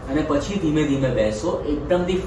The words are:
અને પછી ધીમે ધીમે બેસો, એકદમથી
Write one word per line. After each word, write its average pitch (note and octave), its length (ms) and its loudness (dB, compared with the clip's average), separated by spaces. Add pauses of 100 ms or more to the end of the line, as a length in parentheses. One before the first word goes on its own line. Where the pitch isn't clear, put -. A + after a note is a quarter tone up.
(100)
અને D3+ 180 0
પછી D3 260 0
ધીમે D3+ 300 2
ધીમે C3+ 240 2
બેસો, A2 600 0
એકદમથી F3+ 580 0